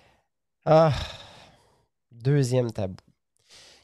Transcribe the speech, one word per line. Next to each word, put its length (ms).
Ah, 280
deuxième 600
tabou. 240